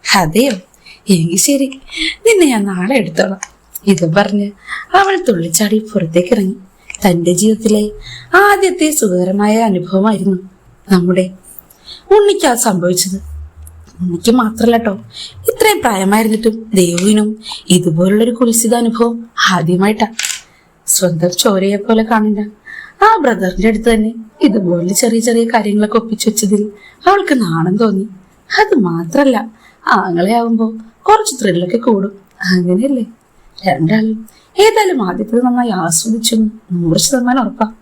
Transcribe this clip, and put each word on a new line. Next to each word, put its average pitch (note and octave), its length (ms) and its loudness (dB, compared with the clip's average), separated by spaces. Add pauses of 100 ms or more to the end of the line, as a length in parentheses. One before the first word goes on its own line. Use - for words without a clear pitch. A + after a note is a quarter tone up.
(160)
"അതെയോ, G3 380 0 (560)
എങ്കിൽ E3+ 280 2
ശരി, C4+ 420 0 (460)
നിന്നെ G#4 200 4
ഞാൻ A3+ 180 2
നാളെ G3 320 -2
എടുത്തോളാം." F#3+ 440 -2 (480)
ഇത് E3+ 280 2
പറഞ്ഞ് G3+ 360 0 (420)
അവൾ G4 360 2
തുള്ളിച്ചാടി G3+ 500 0
പുറത്തേക്ക് F3+ 540 -2
ഇറങ്ങി. G3 220 0 (520)
തന്റെ E3+ 260 0
ജീവിതത്തിലെ G#3+ 580 0 (460)
ആദ്യത്തെ F#4 540 2
സുഖകരമായ G3+ 680 0
അനുഭവമായിരുന്നു G3 800 0 (540)
നമ്മുടെ F3+ 380 2 (840)
ഉണ്ണിക്ക് G4+ 360 4
അത് A#3+ 100 2
സംഭവിച്ചത്. F#3 640 0 (800)
ഉണ്ണിക്ക് F3 300 -2
മാത്രല്ല A3+ 460 2
ട്ടോ, A3 160 -2 (460)
ഇത്രയും A4 400 0
പ്രായമായിരുന്നിട്ടും A3 960 0
ദേവുവിനും G3+ 680 0 (260)
ഇതുപോലുള്ളൊരു F3+ 600 2
കുൽസിത A#3 440 0
അനുഭവം A#3 540 0 (220)
ആദ്യമായിട്ടാ. F3+ 560 0 (800)
സ്വന്തം F3 440 0
ചോരയെ G3 460 0
പോലെ A3 260 0
കാണുന്ന G#3+ 480 -2 (520)
ആ G#4+ 180 4
ബ്രദറിന്റെ G#3+ 460 0
അടുത്ത് A3+ 260 2
തന്നെ A3 200 0 (280)
ഇതുപോലെ F#3 520 0
ചെറിയ A3+ 260 0
ചെറിയ A#3 240 0
കാര്യങ്ങളൊക്കെ G#3+ 540 0
ഒപ്പിച്ചു A3+ 320 -2
വെച്ചതിൽ G#3 420 -2 (360)
അവൾക്ക് F#4 340 2
നാണം F3 360 0
തോന്നി. G#3 300 0 (520)
അത് G4+ 200 2
മാത്രല്ല, G3+ 680 0 (380)
ആങ്ങളെയാവുമ്പോ A3+ 840 0 (280)
കുറച്ച് G#4 400 2
ത്രില്ലൊക്കെ F3+ 360 0
കൂടും, G#3 340 0 (300)
അങ്ങനെയല്ലേ? F#3 640 0 (640)
രണ്ടാളും A3 600 0 (280)
ഏതായാലും G4 500 2
ആദ്യത്തേത് A3 380 -2
നന്നായി B3 240 0
ആസ്വദിച്ചു, G#3+ 680 -2 (360)
നൂറ് E3+ 260 0
ശതമാനം B3 440 0
ഉറപ്പാ. A3 400 -4